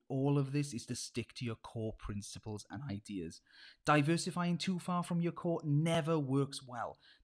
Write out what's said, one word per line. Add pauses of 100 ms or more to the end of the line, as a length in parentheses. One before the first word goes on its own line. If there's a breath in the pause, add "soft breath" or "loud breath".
all
of
this
is
to
stick
to
your
core
principles
and
ideas. (420 loud breath)
Diversifying
too
far
from
your
core
never
works
well. (240 loud breath)